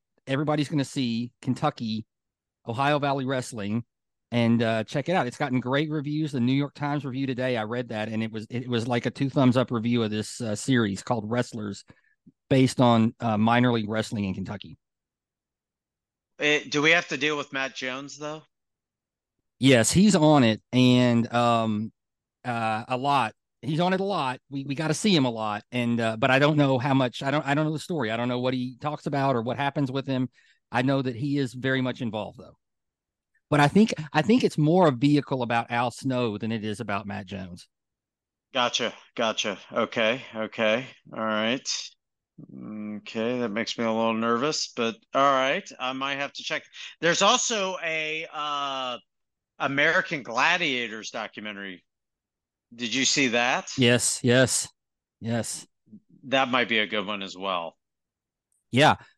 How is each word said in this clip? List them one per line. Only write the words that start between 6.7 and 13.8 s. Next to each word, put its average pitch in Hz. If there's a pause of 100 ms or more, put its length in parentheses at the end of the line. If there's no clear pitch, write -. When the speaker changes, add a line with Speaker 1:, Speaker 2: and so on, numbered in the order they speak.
Speaker 1:
Times 143
review 135
today, 127
I 107
read 117
that, 107
and 110
it 110
was, 107
it 123
was 120
like 123
a 117
two 139
thumbs 127
up 123
review 117
of 107
this, 107
uh, 110
series 110
called 107
Wrestlers, 113 (640)
based 131
on, 117
uh, 113
minor 120
league 110